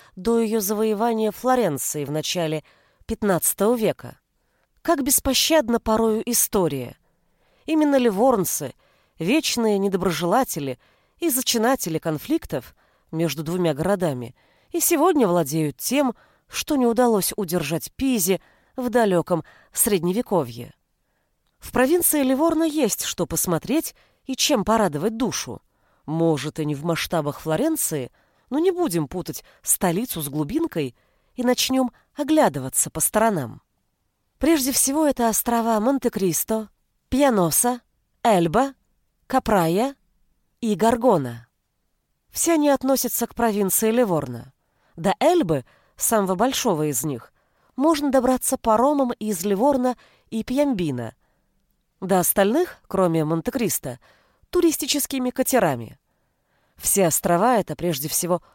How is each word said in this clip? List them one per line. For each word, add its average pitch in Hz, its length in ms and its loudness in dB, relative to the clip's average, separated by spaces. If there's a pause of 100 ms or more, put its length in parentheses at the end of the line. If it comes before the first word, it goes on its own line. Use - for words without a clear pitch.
(160)
до 233 240 0
её 226 200 0
завоевания 214 720 0
Флоренцией 185 760 -2
в 135 60 -6
начале 156 520 -4 (440)
пятнадцатого 202 640 0
века. 170 460 -4 (640)
Как 302 200 0
беспощадна 254 760 2
порою 220 500 0
история. 151 640 -2 (720)
Именно 302 300 2
ливорнцы, 214 800 2 (420)
вечные 220 640 0
недоброжелатели 180 960 -2 (400)
и 339 140 -2
зачинатели 226 680 -2
конфликтов 165 800 -6 (340)
между 160 320 -4
двумя 170 320 -2
городами – 151 640 -4 (360)
и 349 80 -4
сегодня 302 480 2
владеют 156 480 0
тем, 262 400 -2 (320)
что - 300 -4
не 254 80 2
удалось 233 500 2
удержать 165 640 -4
Пизе 202 420 0 (380)
в 247 120 -4
далёком 185 540 2 (300)
Средневековье. 175 1000 -2 (840)
В - 140 -12
провинции 294 500 2
Ливорно 311 400 2
есть 294 400 0
что - 220 -6
посмотреть 180 720 -2 (280)
и 269 140 -8
чем 247 260 2
порадовать 208 540 0
душу. 131 440 -6 (440)
Может, 156 560 0
и - 20 -2
не 147 100 -2
в 143 120 -8
масштабах 156 560 -4
Флоренции, 160 720 -2 (360)
но 269 100 -2
не 370 120 2
будем 196 380 -2
путать 160 340 -10 (180)
столицу 180 600 -2
с 139 80 -8
глубинкой 151 680 -4 (400)
и 254 80 -6
начнём 254 480 0 (240)
оглядываться 254 760 2
по 160 120 -6
сторонам. 185 600 0 (760)
Прежде 277 340 2
всего, 294 340 0
это 254 220 2
острова 226 540 0
Монте-Кристо, 220 880 -2 (400)
Пьяноса, 247 720 2 (420)
Эльба, 214 500 2 (540)
Капрая 214 680 0 (640)
и 214 140 0
Гаргона. 180 720 2 (800)
Все - 240 0
они 294 160 4
относятся 262 580 0
к - 80 -16
провинции 220 560 0
Ливорно. 151 640 -2 (440)
До 180 240 0
Эльбы, 240 440 2 (300)
самого 190 400 0
большого 190 540 0
из 143 160 -4
них, 135 280 -8 (440)
можно 285 340 2
добраться 254 460 2
паромом 247 560 2
из 208 320 -6
Ливорно 247 500 2 (340)
и 220 140 -6
Пьямбино. 180 720 -2 (880)
До 185 180 2
остальных, 208 580 0 (100)
кроме 170 360 2
Монте-Кристо, 165 760 -4 (500)
туристическими 285 800 0
катерами. 170 680 0 (800)
Все - 320 2
острова — 196 500 2
это 165 200 -4
прежде 156 320 -4
всего 175 340 -2 (100)